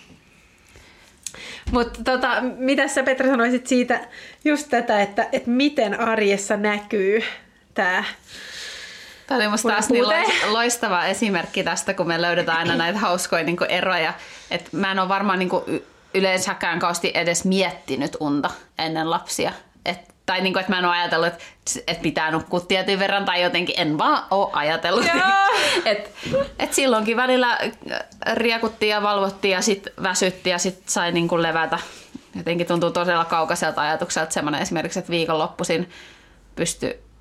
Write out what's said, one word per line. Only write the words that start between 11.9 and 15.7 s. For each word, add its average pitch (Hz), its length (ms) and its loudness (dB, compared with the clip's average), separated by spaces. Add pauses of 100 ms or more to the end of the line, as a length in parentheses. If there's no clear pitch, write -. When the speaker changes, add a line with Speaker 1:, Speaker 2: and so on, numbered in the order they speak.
Speaker 2:
kun 180 140 -2
me 165 140 0
löydetään 170 360 2
aina 170 180 0
näitä 170 240 0
hauskoja 180 440 0
niinku 170 200 0
eroja. 175 500 0 (380)
Et 170 220 -6
mä 185 180 0
en 190 80 2
oo 185 80 2
varmaan 196 320 2
niinku 180 280 0
y-, 156 120 -2 (340)